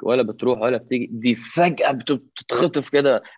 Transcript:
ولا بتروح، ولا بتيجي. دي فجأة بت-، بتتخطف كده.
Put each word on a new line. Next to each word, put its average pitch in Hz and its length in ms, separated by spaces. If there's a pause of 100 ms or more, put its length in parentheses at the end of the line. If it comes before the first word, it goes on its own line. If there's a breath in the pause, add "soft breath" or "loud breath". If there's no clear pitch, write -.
ولا 123 200
بتروح، 113 380
ولا 120 160
بتيجي. 120 340
دي 117 240
فجأة 165 560
بت-، 135 200
بتتخطف 139 800
كده. 139 340 (140 loud breath)